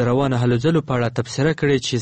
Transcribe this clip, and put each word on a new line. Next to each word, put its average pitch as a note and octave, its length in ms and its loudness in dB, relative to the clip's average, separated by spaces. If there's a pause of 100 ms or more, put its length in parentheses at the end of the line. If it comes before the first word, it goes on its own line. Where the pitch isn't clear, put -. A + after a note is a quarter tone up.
روانه C3 340 0
هلو B2 200 2
ځلو D#3+ 240 2
په C3+ 100 -2
اړه A#2+ 200 -2
تبصره C3+ 420 -2
کړې C#3+ 260 2
چې - 160 -4